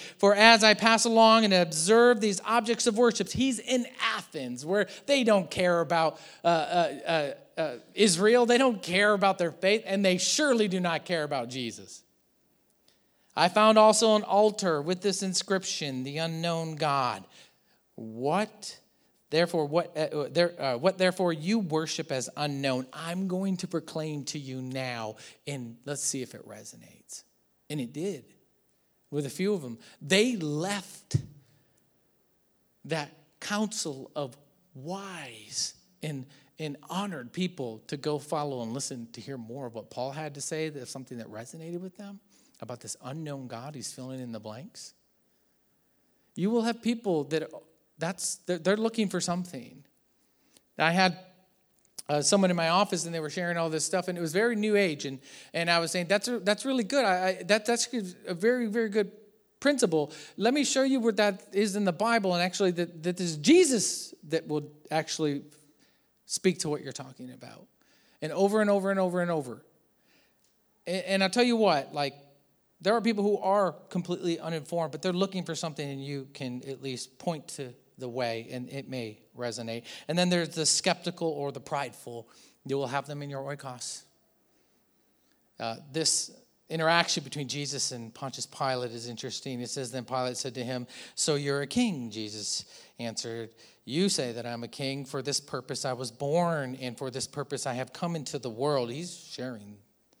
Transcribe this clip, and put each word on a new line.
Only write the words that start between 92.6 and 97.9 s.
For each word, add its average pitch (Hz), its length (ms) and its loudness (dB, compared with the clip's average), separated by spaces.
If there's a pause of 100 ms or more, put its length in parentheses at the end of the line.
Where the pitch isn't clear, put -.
answered, 113 500 -8 (340)
'You 165 260 0
say 131 220 -2
that 117 140 -8
I'm 120 180 -8
a 117 40 -8
king. 135 360 -6
For 131 200 -8
this 139 160 -2
purpose - 440 -8
I 135 100 -4
was 120 180 -8
born, 147 640 -2
and 127 240 -8
for 135 100 -6
this 127 160 -6
purpose 139 400 -8
I 131 80 -2
have 127 200 -6